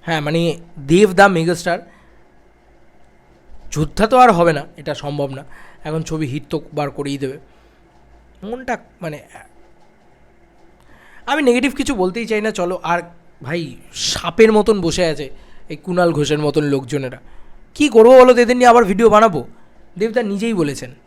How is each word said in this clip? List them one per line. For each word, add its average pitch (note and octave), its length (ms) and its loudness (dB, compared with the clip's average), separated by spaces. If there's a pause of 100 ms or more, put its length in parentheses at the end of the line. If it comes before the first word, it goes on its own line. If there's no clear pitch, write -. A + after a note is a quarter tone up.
হ্যাঁ, D#3+ 180 -4
মানে E3 400 -4 (180)
দেব F3+ 340 2
দা G3 160 6
মেগাস্টার F3 500 -2 (1900)
যোদ্ধা D#3+ 360 -4
তো B3+ 100 -2
আর B3 160 6
হবে E3+ 200 2
না, D3 140 -6 (100)
এটা D3 180 -10
সম্ভব C#3+ 360 -8
না। C3+ 140 -14 (400)
এখন D#3 180 -6
ছবি D#3 240 -6
হিট C3+ 240 -8
তো D#3 120 -6 (120)
বার D3 160 -6
করেই C#3+ 280 -8
দেবে। C3+ 200 -8 (1040)
মনটা B3 360 -10 (240)
মানে, D3+ 160 -12 (2000)
আমি C#4+ 160 -2
নেগেটিভ B3+ 340 2
কিছু C#4 180 -4
বলতেই F#3+ 320 -4
চাই G#3+ 140 -2
না। G#3+ 100 -4
চলো, F#3 320 -6
আর E3+ 200 -4 (400)
ভাই C#3+ 340 -10 (160)
সাপের - 600 0
মতন G#3 280 2
বসে E3+ 240 -2
আছে D3 260 -6 (380)
এই D3+ 80 -12
কুণাল F3 360 -2
ঘোষের D3 260 -2
মতন D3+ 240 -2
লোকজনেরা, C3+ 560 -4 (560)
কী D4 140 0
করবো A#3 320 8
বলো B3+ 140 8
তো, A#3+ 60 2
এদের A#3+ 160 2
নিয়ে B3 120 4
আবার A#3+ 160 6
ভিডিও G#3 260 2
বানাবো? G#3 360 2 (520)
দেবদা G#3+ 240 -4
নিজেই G#3 320 -4
বলেছেন C#3 400 -6 (120)